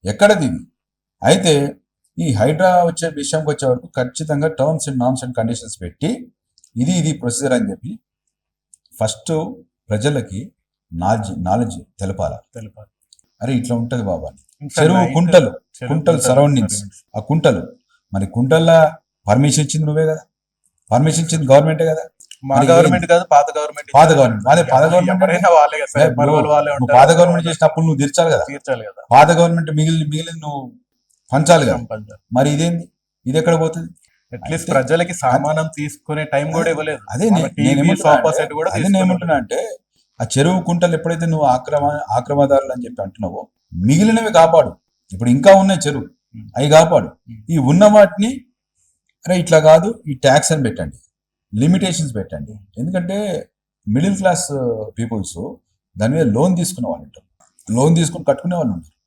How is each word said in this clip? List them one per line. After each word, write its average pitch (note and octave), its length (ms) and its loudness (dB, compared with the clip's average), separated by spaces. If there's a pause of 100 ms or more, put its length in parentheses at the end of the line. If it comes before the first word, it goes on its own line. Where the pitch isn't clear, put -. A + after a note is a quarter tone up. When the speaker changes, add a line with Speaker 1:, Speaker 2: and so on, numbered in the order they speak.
Speaker 1:
ఎక్కడది E3+ 400 2
ఇది? E2 140 -4 (640)
అయితే D3 520 2 (440)
ఈ D#3+ 140 -2
హైడ్రా D#3 500 2
వచ్చే E3 260 -4
విషయంకి D3+ 400 -6
వచ్చే C#3+ 180 -4
వరకు B2 200 -4
ఖచ్చితంగా D3 600 -6
terms D3+ 420 -4
and C3+ 60 -6
norms B2+ 280 -2
and B2+ 160 -10
conditions A#2 420 -6
పెట్టి C#3+ 500 -8 (460)
ఇది C3+ 140 -2
ఇది D#3+ 220 -2
ప్రొసీజర్ B2+ 400 -4
అని G#2+ 180 -2
చెప్పి D3 280 -14 (1000)
ఫస్ట్ - 320 -6 (580)
ప్రజలకి B2+ 640 -6 (400)
నాలెడ్జ్, F#2+ 440 -2
నాలెడ్జ్ G2+ 380 -4 (240)
తెలపాల. F#2+ 380 -8 (180)
Speaker 2:
తెలపాలి. G#2 340 -20 (520)
Speaker 1:
అరే B2+ 120 -6
ఇట్లా A#2+ 220 -2
ఉంటది A#2 280 -6
బాబా E2 240 -6
అని. - 100 -18 (240)
Speaker 2:
ఇంకా D3 220 -2
Speaker 1:
చెరువు F3 140 4
Speaker 2:
నైట్ C3+ 160 0
Speaker 1:
కుంటలు, E3+ 220 2
Speaker 2:
చెరువు B2 520 -2
Speaker 1:
కుంటలు - 0 -
Speaker 2:
కుంటలు D#3 340 -2
Speaker 1:
సరౌండింగ్స్, C3 520 2
Speaker 2:
సరౌండింగ్స్. - 440 -14
Speaker 1:
ఆ - 20 -6
కుంటలు D3 480 -2 (460)
మరి - 140 -4
కుంటల్లా D#3+ 680 2 (300)
పర్మిషన్ C#3 380 2
ఇచ్చింది D#3 200 -4
నువ్వే D3+ 200 -2
కదా, D#3 140 -4 (720)
పర్మిషన్ D3 340 0
ఇచ్చింది D#3 220 -2
గవర్నమెంటే D#3 380 4
కదా. D#3+ 160 -2 (420)
Speaker 2:
మా C3+ 120 -2
Speaker 1:
మరి C3+ 120 4
Speaker 2:
గవర్నమెంట్ E3 360 4
Speaker 1:
ఏంది? E3+ 40 -8
Speaker 2:
కాదు, F3 240 4
పాత D3 140 6 (120)
గవర్నమెంట్ - 360 -8
Speaker 1:
పాత C#3+ 100 8
Speaker 2:
ఇచ్చింది. D#3+ 160 4
Speaker 1:
గవర్నమెంట్. A2+ 300 2
అదే E3 140 4
పాత C3 200 2
గవర్నమెంట్ F3+ 400 2
Speaker 2:
ఎవరైనా F#3 240 2
Speaker 1:
అంటే E3+ 120 6
Speaker 2:
వాళ్ళే D3 180 2
కదా C#3+ 220 -6
సార్, D#3 120 4
Speaker 1:
ఏ A#2+ 40 -6
Speaker 2:
మన C#3 80 0
Speaker 1:
బ్రో, D3 100 2
Speaker 2:
వాళ్ళు D3+ 160 0
వాళ్ళే D3 220 2
Speaker 1:
నువ్వు C#3 120 -4
Speaker 2:
ఉంటారు. C3+ 240 6
Speaker 1:
పాత E3 100 4
గవర్నమెంట్ E3+ 300 2
చేసిన D#3+ 180 -2
అప్పులు D#3+ 200 0
నువ్వు D#3 120 0
తీర్చాలి C#3+ 340 0
కదా. C3 160 0
Speaker 2:
తీర్చాలి C3+ 360 -8
కదా. - 180 -18 (100)
Speaker 1:
పాత D3 200 6
గవర్నమెంట్ E3 400 2
మిగిలిన, D#3 380 0
మిగిలిన D#3+ 300 -10
నువ్వు C#3+ 320 -12 (600)
పంచాలి D3+ 320 4
కదా. A2 120 0
Speaker 2:
పంచాలి. A2 440 -14 (120)
Speaker 1:
మరి C#3 160 2
ఇదేంది, E3 420 -4 (340)
ఇది C3 120 -2
ఎక్కడ D#3+ 220 2
పోతుంది? E3 300 -4 (440)
Speaker 2:
At - 80 -16
least - 120 -10
Speaker 1:
అయితే - 180 -8
Speaker 2:
ప్రజలకి E3 420 0
సామానం D#3 640 -2
తీసుకునే D3+ 480 -8
టైమ్ D3+ 280 -4
కూడా E3 160 -2
ఇవ్వలేదు. D3+ 300 -4 (100)
Speaker 1:
అదే C3 160 -4
నే-, A3+ 60 2
Speaker 2:
వాళ్ళ E3+ 160 0
టీవీ, D3 200 -2
Speaker 1:
నేనేమంటున్నా D3 480 2
Speaker 2:
సోఫా C3 120 0
Speaker 1:
అంటే, D#3 100 0
Speaker 2:
సెట్ D#3 160 -4
కూడా - 160 -4
Speaker 1:
అదే G#2+ 100 -4
Speaker 2:
తీసుకోలేదు. F#3+ 240 2
Speaker 1:
నేనేమంటున్నా F3 320 0
అంటే B2 420 -6 (440)
ఆ A#2+ 40 -4 (120)
చెరువు F3 240 2
కుంటలు F3 320 0
ఎప్పుడైతే E3 320 -4
నువ్వు D#3 200 0
ఆక్రమ-, C#3+ 560 -2 (100)
ఆక్రమణదారులు C3+ 600 0
అని B2 140 -10
చెప్పి A2 160 -14
అంటున్నావో G2 460 -10 (260)
మిగిలినవి G#3 600 0
కాపాడు. E3 380 4 (420)
ఇప్పుడు A#2 160 -4
ఇంకా C#3 240 6
ఉన్నాయి F#3+ 340 4
చెరువు, C#3+ 160 -6
Speaker 2:
Hmm. - 440 -20 (100)
Speaker 1:
అవి C#3+ 120 0
కాపాడు. D#3 380 4
Speaker 2:
Hmm. A2 420 -20
Speaker 1:
ఈ E3 80 0
ఉన్న D3+ 280 4
వాటిని G#3 600 4 (800)
అరే F3+ 140 0
ఇట్లా D#3+ 200 4
కాదు, E3 480 4
ఈ C#3+ 60 -6
ట్యాక్స్ C3+ 380 2
అని D3+ 120 -2
పెట్టండి, E2+ 340 -6 (600)
లిమిటేషన్స్ D#3+ 560 0
పెట్టండి. F#2 380 -12 (240)
ఎందుకంటే F#3 720 -6 (380)
మిడిల్ D#3+ 300 -2
క్లాస్ F3+ 300 -2 (500)
పీపుల్స్ A#2 400 -8 (600)
దాని A2+ 160 -2
మీద D#3+ 100 0
లోన్ C#3+ 340 0
తీసుకునే B2 320 -6
వాళ్ళు - 140 -10
ఉంటారు, - 240 -20 (460)
లోన్ D3 220 2
తీసుకుని E3 280 -4
కట్టుకునే F3+ 320 -2
వాళ్ళు C3+ 180 -4
ఉంటారు. E2+ 220 -14 (120)